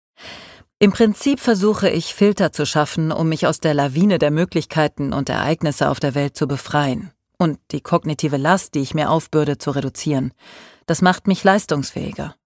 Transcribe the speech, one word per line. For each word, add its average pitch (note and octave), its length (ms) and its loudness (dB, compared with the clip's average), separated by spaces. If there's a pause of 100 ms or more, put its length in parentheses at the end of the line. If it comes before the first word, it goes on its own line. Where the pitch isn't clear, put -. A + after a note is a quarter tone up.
(760)
"Im G#3 140 6
Prinzip A3+ 480 2
versuche G3+ 500 0
ich, - 240 -4
Filter G3+ 380 2
zu D3 140 -2
schaffen, D#3 480 0
um D#3+ 160 0
mich D#3+ 180 0
aus D#3 140 0
der D#3 120 2
Lawine D3 460 2
der D3 120 2
Möglichkeiten D3+ 840 0
und C#3 160 -2
Ereignisse C#3+ 600 0
auf C3+ 120 -2
der C#3 120 0
Welt C#3+ 220 -2
zu D3 120 0
befreien C#3 640 -2 (260)
und D#3+ 220 0 (120)
die D3+ 100 -6
kognitive D3+ 560 -2
Last, E3 380 0
die D3 60 0
ich C3 120 -4
mir D#3 160 0
aufbürde, D3+ 480 0
zu - 140 -4
reduzieren. C3+ 640 -2 (540)
Das D#3+ 140 0
macht F3+ 260 2
mich F#3+ 180 2
leistungsfähiger." D#3 920 0 (100)